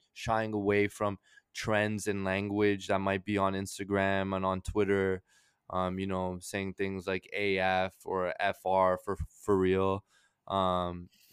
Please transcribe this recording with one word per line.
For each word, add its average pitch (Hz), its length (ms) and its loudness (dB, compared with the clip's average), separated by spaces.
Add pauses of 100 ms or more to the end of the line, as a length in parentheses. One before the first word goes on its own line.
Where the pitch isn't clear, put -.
(140)
shying 110 400 -2
away 104 340 4
from 101 320 -2 (340)
trends 107 540 -2
in 101 160 -2
language 101 640 0
that 98 120 2
might 98 260 -2
be 104 120 0
on 98 160 2
Instagram 98 800 0
and 95 100 -2
on 95 160 0
Twitter, 95 640 0 (460)
um, 92 300 -2
you 95 80 -4
know, 92 340 -4
saying 95 320 -6
things 95 340 -4
like 95 260 -4
A 98 260 0
F 92 360 2 (100)
or 90 340 -2
F 98 260 -2
R 92 320 4
for, 98 200 -4 (120)
for - 280 0
real, 95 460 2 (440)
um, 90 640 -2 (240)